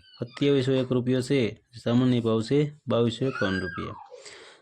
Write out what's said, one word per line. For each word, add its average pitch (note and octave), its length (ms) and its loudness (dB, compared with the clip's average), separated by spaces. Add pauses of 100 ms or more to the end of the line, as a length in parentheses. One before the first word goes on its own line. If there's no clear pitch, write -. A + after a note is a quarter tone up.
(140)
સત્યાવીસો C3+ 640 0
એક B2+ 100 -4
રૂપિયો B2+ 320 0
છે, C#3 180 0 (320)
જે A2+ 120 -20
સામાન્ય A#2+ 420 2
ભાવ A2 220 2
છે C#3 100 2 (300)
બાવીસો A#2 420 0
એકાવન G2 300 -2
રૂપિયા. F2+ 400 -10 (600)